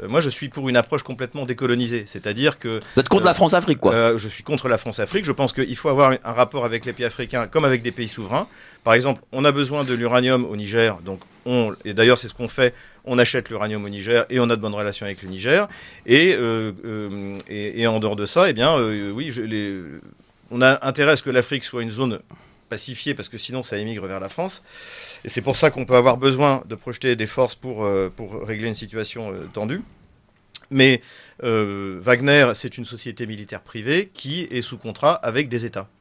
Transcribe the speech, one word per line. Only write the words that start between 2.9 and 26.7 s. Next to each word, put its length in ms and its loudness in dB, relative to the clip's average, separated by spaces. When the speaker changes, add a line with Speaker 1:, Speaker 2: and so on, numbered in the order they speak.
Speaker 2:
Vous 60 4
êtes 80 2
contre 160 4
Speaker 1:
euh, 60 6
Speaker 2:
la 40 4
France-Afrique, 460 2
quoi. 140 4
Speaker 1:
euh, 240 4
je 100 -8
suis 160 -14
contre 240 -4
la 100 2
France-Afrique. 460 -4
Je 80 0
pense 220 -2
qu'il 220 -2
faut 120 -4
avoir 240 6
un 100 -8
rapport 340 2
avec 180 -4
les 80 -6
pays 140 -4
africains 420 -4
comme 160 0
avec 160 4
des 120 -4
pays 160 -8
souverains. 380 -6
Par 80 6
exemple, 300 4
on 140 0
a 60 6
besoin 320 -2
de 100 -2
l'uranium 500 2
au 100 -6
Niger, 480 0
donc 180 -10
on, 260 2
et 80 -6
d'ailleurs, 240 8
c'est 100 -8
ce 60 -16
qu'on 140 -8
fait. 260 2
On 120 0
achète 300 2
l'uranium 360 -6
au 40 -10
Niger 420 0
et 80 0
on 120 4
a 40 2
de 60 0
bonnes 140 -6
relations 320 -6
avec 160 -10
le 80 -12
Niger. 360 2
Et, 300 6
euh, 380 0
euh, 540 -8
et, 320 -6
et 60 4
en 140 2
dehors 160 -2
de 100 -4
ça, 240 4
eh 20 2
bien, 240 2
euh, 360 -2
oui, 200 -8
je, 100 -8
les, 340 -4
on 100 -4
a 260 4
intérêt 260 4
à 40 4
ce 60 -2
que 80 -6
l'Afrique 340 0
soit 180 -8
une 80 -6
zone 300 -4
pacifiée, 440 -8
parce 160 -10
que 100 -16
sinon 260 -8
ça 120 -6
émigre 300 -6
vers 140 -8
la 80 -8
France. 340 -8
Et 40 -10
c'est 140 -6
pour 140 -2
ça 140 4
qu'on 140 -4
peut 120 4
avoir 200 6
besoin 520 2
de 80 -10